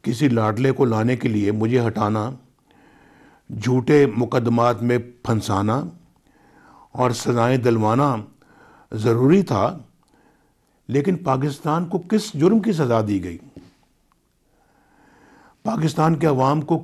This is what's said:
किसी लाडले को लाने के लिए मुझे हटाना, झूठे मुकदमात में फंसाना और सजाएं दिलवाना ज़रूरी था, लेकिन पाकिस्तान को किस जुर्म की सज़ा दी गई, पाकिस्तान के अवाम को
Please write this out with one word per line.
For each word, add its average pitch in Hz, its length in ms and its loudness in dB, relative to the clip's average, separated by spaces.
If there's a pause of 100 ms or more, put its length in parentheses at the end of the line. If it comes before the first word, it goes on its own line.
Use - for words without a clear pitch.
किसी 123 240 0
लाडले 117 440 2
को 139 120 0
लाने 117 320 0
के 120 120 -2
लिए 104 240 0
मुझे 113 260 0
हटाना, 107 600 -2 (1120)
झूठे 127 580 2
मुकदमात 117 760 0
में 120 160 2 (280)
फंसाना 107 500 -2 (1200)
और 123 200 0
सजाएं 120 480 0
दिलवाना 117 480 2 (800)
ज़रूरी 123 520 2
था, 123 440 -2 (1000)
लेकिन 143 360 0
पाकिस्तान 147 640 -2
को 185 140 -4
किस - 360 -4
जुर्म 190 240 4
की 220 120 0
सज़ा 123 300 0
दी 104 180 -2
गई, 87 180 -10 (2250)
पाकिस्तान 160 520 0
के 160 100 0
अवाम 143 360 2
को 165 220 -2